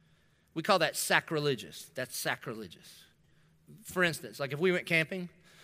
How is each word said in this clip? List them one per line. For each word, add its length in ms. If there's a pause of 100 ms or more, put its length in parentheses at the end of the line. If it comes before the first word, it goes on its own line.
(520)
We 120
call 160
that 160
sacrilegious. 960
That's 220
sacrilegious. 880 (800)
For 180
instance, 380
like, 120
if 60
we 140
went 120
camping 440 (360)